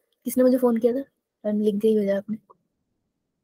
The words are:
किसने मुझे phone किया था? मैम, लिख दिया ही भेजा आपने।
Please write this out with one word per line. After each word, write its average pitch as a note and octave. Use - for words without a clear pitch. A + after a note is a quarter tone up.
किसने B3+
मुझे B3+
phone A#3+
किया A#3
था? C4+
मैम, G#3+
लिख G#3
दिया A3
ही G#3+
भेजा G3
आपने। G#3